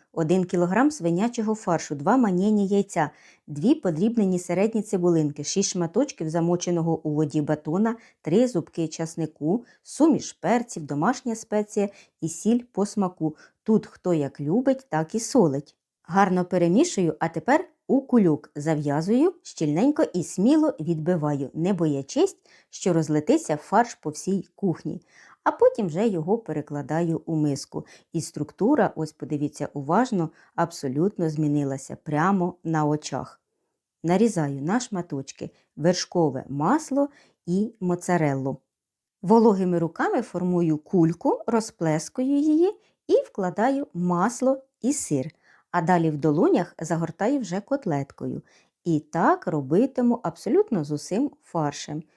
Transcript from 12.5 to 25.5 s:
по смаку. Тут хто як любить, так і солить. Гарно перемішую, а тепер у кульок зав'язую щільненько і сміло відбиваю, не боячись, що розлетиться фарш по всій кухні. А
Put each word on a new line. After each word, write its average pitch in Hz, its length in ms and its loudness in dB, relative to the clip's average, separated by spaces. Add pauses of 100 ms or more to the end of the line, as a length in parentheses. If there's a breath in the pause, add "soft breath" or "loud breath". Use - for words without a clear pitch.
по 202 140 -2
смаку. 180 500 -4 (260 loud breath)
Тут 214 240 2
хто - 280 -4
як 139 260 -2
любить, 254 480 0
так 156 260 -2
і 220 60 -2
солить. 151 560 0 (260)
Гарно 185 420 2
перемішую, 180 760 2
а 165 80 -2
тепер 277 360 0 (220)
у 254 140 2
кульок 185 540 2
зав'язую 160 880 0
щільненько 190 600 0
і - 220 -2
сміло 302 560 2
відбиваю, 151 760 -2
не 170 180 0
боячись, 160 640 -2 (340 soft breath)
що - 220 -2
розлетиться 156 640 0
фарш 226 380 0
по - 160 -10
всій 185 440 -6
кухні. 170 480 -4 (420 soft breath)
А 311 80 2